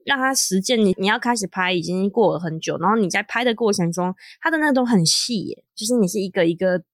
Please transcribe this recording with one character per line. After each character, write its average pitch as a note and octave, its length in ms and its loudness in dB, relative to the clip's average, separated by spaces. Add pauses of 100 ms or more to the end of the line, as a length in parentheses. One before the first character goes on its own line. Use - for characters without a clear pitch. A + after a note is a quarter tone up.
让 C#4 140 0
它 C4 160 0
实 F#3+ 260 0
践， A#3+ 240 0
你， F#3+ 140 4
你 F#3+ 80 -2
要 G#3+ 100 2
开 A#3+ 180 -2
始 G#3 120 -4
拍， F#3 260 -2
已 F3+ 80 0
经 F#3 300 -2
过 F#3+ 220 2
了 D#3 80 -4
很 D#3+ 180 -6
久， D#3+ 200 -6
然 F3 120 2
后 A3+ 60 4
你 G#3 120 2
在 F3+ 140 -2
拍 A3+ 220 -4
的 A#3+ 100 2
过 G#3+ 180 0
程 E3+ 200 0
中， F3+ 200 -4 (280)
它 E4 100 -2
的 D#4+ 80 0
那 D4+ 140 2
都 B3+ 120 4
很 A3+ 220 4
细 - 360 -2
耶， - 220 -12 (120)
就 G#3+ 100 -10
是 A#3+ 100 -2
你 G3+ 120 2
是 G#3+ 100 -4
一 G3 100 -4
个 F#3 160 0
一 E3+ 100 2
个， F3+ 280 0 (120)